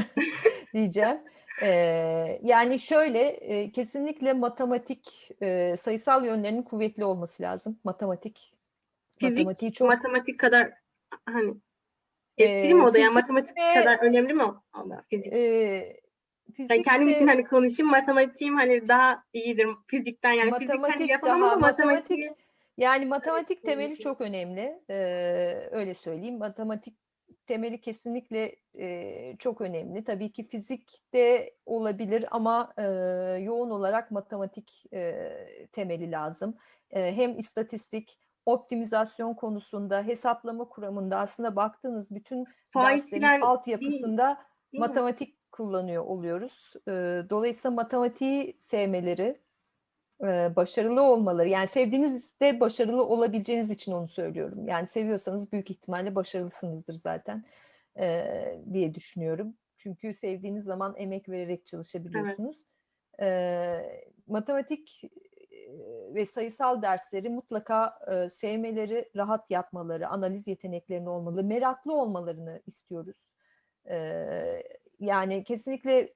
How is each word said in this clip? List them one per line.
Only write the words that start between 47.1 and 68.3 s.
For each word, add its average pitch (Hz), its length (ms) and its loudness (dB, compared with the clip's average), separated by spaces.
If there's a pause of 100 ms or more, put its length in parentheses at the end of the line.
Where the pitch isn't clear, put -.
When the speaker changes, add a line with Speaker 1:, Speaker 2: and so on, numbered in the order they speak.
Speaker 1:
dolayısıyla 233 460 -2
matematiği 247 840 -2
sevmeleri, 190 840 -2 (840)
e, 175 320 0
başarılı 220 460 2
olmaları, 202 480 4
yani 190 180 2
sevdiğinizde 262 920 2
başarılı 233 460 2
olabileceğiniz 226 640 0
için 202 200 -8
onu 175 160 -4
söylüyorum. 165 600 -8
Yani 175 200 -4
seviyorsanız 202 640 -4
büyük 202 200 -6
ihtimalle 185 440 -8
başarılısınızdır 175 800 -6
zaten, 165 520 -10 (540)
e, 170 260 -2 (480)
diye 170 220 -2
düşünüyorum. 170 580 -8 (240)
Çünkü 202 360 -12
sevdiğiniz 196 500 -8
zaman 190 340 -6
emek 196 320 -10
vererek 180 360 -8
çalışabiliyorsunuz. 196 920 -10 (600)
Speaker 2:
Evet. 196 100 0
Speaker 1:
E, 175 800 -4 (160)
matematik, 277 760 -6
e, - 60 -20 (1040)
ve 202 120 -2
sayısal 233 560 -2
dersleri 190 480 -4
mutlaka, 226 800 -2
e, 180 220 -2
sevmeleri, 220 840 -6